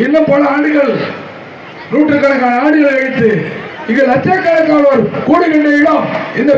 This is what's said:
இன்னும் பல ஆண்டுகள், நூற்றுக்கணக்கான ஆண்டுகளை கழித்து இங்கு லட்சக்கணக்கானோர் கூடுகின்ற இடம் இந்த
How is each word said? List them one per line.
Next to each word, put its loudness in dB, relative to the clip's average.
இன்னும் 2
பல 2
ஆண்டுகள், 0
நூற்றுக்கணக்கான 2
ஆண்டுகளை 2
கழித்து 0
இங்கு 2
லட்சக்கணக்கானோர் 2
கூடுகின்ற 2
இடம் 2
இந்த 2